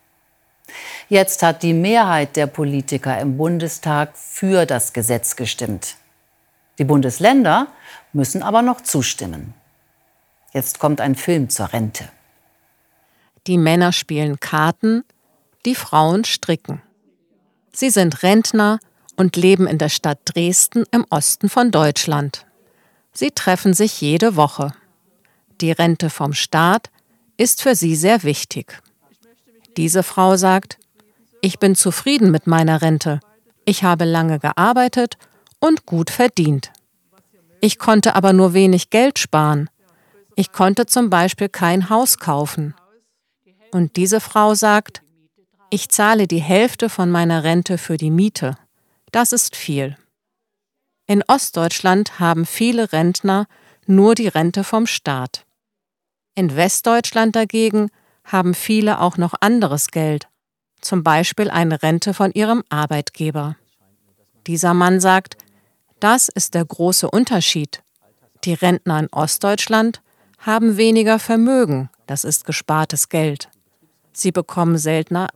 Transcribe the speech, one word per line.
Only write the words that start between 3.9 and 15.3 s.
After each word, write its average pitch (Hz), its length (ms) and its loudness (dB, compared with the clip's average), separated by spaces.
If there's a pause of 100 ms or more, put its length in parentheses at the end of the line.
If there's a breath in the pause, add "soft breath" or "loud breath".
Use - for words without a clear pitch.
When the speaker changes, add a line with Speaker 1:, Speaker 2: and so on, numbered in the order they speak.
Speaker 1:
für 190 480 -2
das 131 300 -4
Gesetz 117 420 -4
gestimmt. 110 600 -8 (800)
Die 147 60 -2
Bundesländer 165 840 2 (480 loud breath)
müssen 147 280 -4
aber 226 200 2
noch 240 180 -2
zustimmen. 98 720 -6 (1000)
Jetzt - 240 -6
kommt 147 240 0
ein 135 120 0
Film 147 360 -2
zur - 240 -6
Rente. 110 340 -6 (1400)
Speaker 2:
Die 180 100 0
Männer 175 360 4
spielen 147 480 -4
Karten, 202 640 -2 (600)